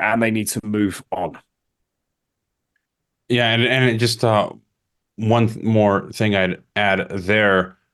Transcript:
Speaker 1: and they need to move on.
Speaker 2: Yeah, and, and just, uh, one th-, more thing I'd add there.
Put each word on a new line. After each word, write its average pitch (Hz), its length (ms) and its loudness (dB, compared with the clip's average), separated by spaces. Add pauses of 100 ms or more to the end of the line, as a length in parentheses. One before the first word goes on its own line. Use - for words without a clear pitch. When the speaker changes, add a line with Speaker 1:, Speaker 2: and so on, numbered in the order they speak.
Speaker 1:
and 110 220 0
they 113 80 2
need 107 180 -2
to - 160 -6
move 104 480 -2
on. 180 260 -8 (1900)
Speaker 2:
Yeah, 120 220 2
and, 117 120 2
and 123 380 2
just, 113 240 -2
uh, 107 240 2 (680)
one 110 320 2
th-, 113 140 -10
more 104 480 2
thing 107 240 -2
I'd 92 260 0 (140)
add 95 360 0
there. 95 640 0 (180)